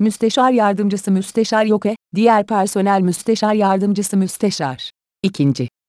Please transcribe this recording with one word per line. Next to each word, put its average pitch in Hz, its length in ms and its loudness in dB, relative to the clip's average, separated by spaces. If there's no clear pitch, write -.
müsteşar 226 500 2
yardımcısı 202 600 0
müsteşar 214 540 0
yok 214 220 0
E, 220 100 -2
diğer 214 320 4
personel 202 540 0
müsteşar 214 540 0
yardımcısı 196 640 0
müsteşar. 180 720 -4
İkinci. 139 460 0